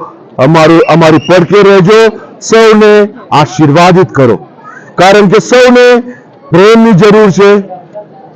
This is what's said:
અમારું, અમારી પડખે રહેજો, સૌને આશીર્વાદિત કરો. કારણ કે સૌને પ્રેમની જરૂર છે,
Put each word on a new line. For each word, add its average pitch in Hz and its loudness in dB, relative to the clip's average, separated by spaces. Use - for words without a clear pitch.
અમારું, 160 0
અમારી 160 0
પડખે 180 0
રહેજો, 196 2
સૌને 214 0
આશીર્વાદિત 156 0
કરો. 120 -2
કારણ 202 0
કે 202 0
સૌને 247 0
પ્રેમની 226 2
જરૂર 208 2
છે, 202 0